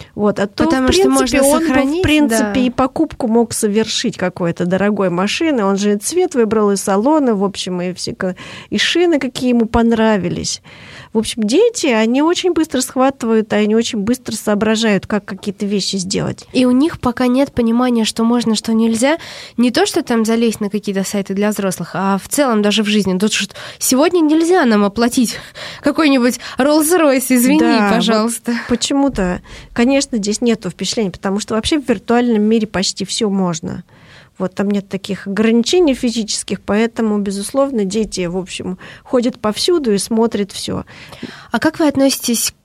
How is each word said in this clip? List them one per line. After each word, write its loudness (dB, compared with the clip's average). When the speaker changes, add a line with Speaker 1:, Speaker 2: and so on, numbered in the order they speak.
Speaker 1:
Вот, 0
а 0
то, -2
Speaker 2:
Потому 2
Speaker 1:
в 4
Speaker 2:
что 4
Speaker 1:
принципе, 2
Speaker 2:
можно 4
Speaker 1:
он 4
бы, 0
Speaker 2:
сохранить, 2
Speaker 1:
в 0
принципе, 2
Speaker 2:
да. 0
Speaker 1:
и 2
покупку -2
мог 2
совершить -2
какой-то -4
дорогой 0
машины. 0
Он 2
же 0
и 0
цвет -2
выбрал, 2
и 0
салоны, 2
в 0
общем, -4
и -4
всяко-, -6
и -2
шины, 2
какие -2
ему 2
понравились. 0
В 0
общем, -4
дети, 2
они 2
очень 2
быстро -2
схватывают, 0
и 2
они 2
очень 0
быстро -4
соображают, 0
как -4
какие-то -8
вещи -2
сделать. -6
Speaker 2:
И 4
у 4
них 2
пока 0
нет 0
понимания, 2
что -2
можно, 2
что -2
нельзя. 2
Не 2
то, 2
что 0
там 0
залезть 0
на -4
какие-то -2
сайты -4
для 0
взрослых, -4
а 0
в -10
целом 2
даже 2
в -4
жизни. 2
Тут 0
что -4
сегодня 2
нельзя 4
нам 4
оплатить 0
какой-нибудь 2
Rolls-Royce, 4
извини, 4
Speaker 1:
Да, 4
вот 4
Speaker 2:
пожалуйста. 0
Speaker 1:
почему-то, -2
конечно, 0
здесь -4
нету 0
впечатления, -4
потому -4
что -6
вообще 0
в -6
виртуальном 2
мире 2
почти -4
все -2
можно. -4
Вот -6
там -2
нет -4
таких -8
ограничений 2
физических, -4
поэтому, -2
безусловно, -2
дети, -4
в -6
общем, -8
ходят -2
повсюду 0
и 0
смотрят -2
все. -8
Speaker 2:
А -2
как 0
вы 2
относитесь 0